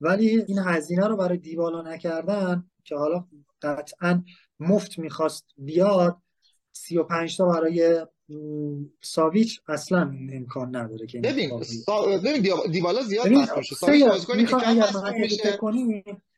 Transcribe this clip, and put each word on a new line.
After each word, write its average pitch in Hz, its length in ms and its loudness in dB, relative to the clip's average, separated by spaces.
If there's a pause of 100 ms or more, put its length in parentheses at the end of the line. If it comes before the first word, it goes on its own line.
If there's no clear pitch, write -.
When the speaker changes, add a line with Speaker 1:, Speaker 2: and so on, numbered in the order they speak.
Speaker 1:
ولی 214 480 2
این 196 100 -2
هزینه 175 480 0
رو 214 100 -2
برای 180 220 -2
دیبالا 165 440 -6
نکردن 175 840 -4 (200)
که 147 120 -8
حالا 156 280 -2 (380)
قطعاً 175 600 -2 (360)
مفت 180 380 0
می‌خواست 156 460 -4 (140)
بیاد، 175 580 2 (560)
سی - 260 -6
و 160 40 4
پنج 165 340 -4
تا 185 120 2
برای، 165 580 2 (220)
م، 151 60 -16 (680)
ساویچ 175 680 0
اصلاً 151 420 0
این 131 260 -10
امکان 127 400 -8
نداره 113 300 -10
که 120 120 -12
این 240 140 -2
Speaker 2:
ببین، 190 200 -2
Speaker 1:
اتفاق 120 560 -4
بیفته. 196 100 2
Speaker 2:
سا-، 190 100 -2
ببین، 285 140 0
دیا-، 180 300 0
دیبالا 180 300 0
زیاد 208 240 -2
Speaker 1:
ببین، 247 120 8
Speaker 2:
مصدوم - 200 0
می‌شه. - 160 -6
Speaker 1:
سه - 120 -6
Speaker 2:
ساویچ 294 140 8
Speaker 1:
یار، 247 100 8
Speaker 2:
بازیکنی 185 260 0
که 226 60 4
Speaker 1:
می‌خوام 233 200 2
Speaker 2:
کم 226 80 2
Speaker 1:
اگر 226 120 6
Speaker 2:
مصدوم 196 200 2
Speaker 1:
مقایسه 214 200 -2
Speaker 2:
می‌شه. 208 340 0
Speaker 1:
کنی 220 480 -2 (340)